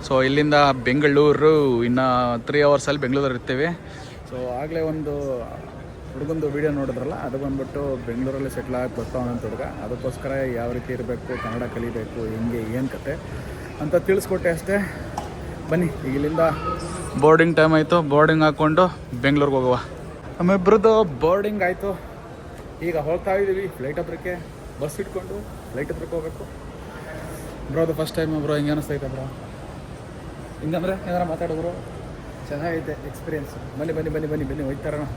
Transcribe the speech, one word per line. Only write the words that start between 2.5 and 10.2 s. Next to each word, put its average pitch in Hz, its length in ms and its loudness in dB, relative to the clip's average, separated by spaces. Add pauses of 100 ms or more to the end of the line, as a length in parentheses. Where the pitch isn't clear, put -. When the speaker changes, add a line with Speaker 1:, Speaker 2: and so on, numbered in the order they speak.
Speaker 1:
ಅವರ್ಸಲ್ಲಿ 143 400 4
ಬೆಂಗಳೂರಲ್ಲಿ 135 360 2
ಇರ್ತೀವಿ. 127 280 -2 (640)
So 127 180 -6
ಆಗಲೇ 156 320 -4
ಒಂದು 143 580 -2 (760)
ಹುಡುಗಂದು 147 340 -2
ವಿಡಿಯೋ 147 240 0
ನೋಡಿದ್ರಲ್ಲ, 135 420 -2
ಅದು 131 240 -6
ಬಂದ್ಬಿಟ್ಟು 135 680 -4
ಬೆಂಗಳೂರಲ್ಲಿ 131 440 -4
ಸೆಟ್ಲ್ 127 260 -6
ಆಗಿ 127 220 -2
ಬರ್ತಾವನೆ 123 320 -4
ಅಂತ 120 120 -4
ಹುಡುಗ. 113 200 -6
ಅದಕ್ಕೋಸ್ಕರ 123 680 -6 (240)